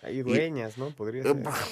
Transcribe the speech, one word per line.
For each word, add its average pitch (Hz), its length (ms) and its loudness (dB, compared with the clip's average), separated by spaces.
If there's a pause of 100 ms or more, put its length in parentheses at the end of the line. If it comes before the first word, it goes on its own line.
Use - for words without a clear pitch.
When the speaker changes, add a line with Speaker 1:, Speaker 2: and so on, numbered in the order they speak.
Speaker 1:
Hay 127 180 -6
Speaker 2:
Y - 20 -2
Speaker 1:
Dueñas, 123 560 2
¿no? 135 140 -4
Podría 117 320 -4
Speaker 2:
eh, - 20 2
Speaker 1:
ser. 143 180 4 (280)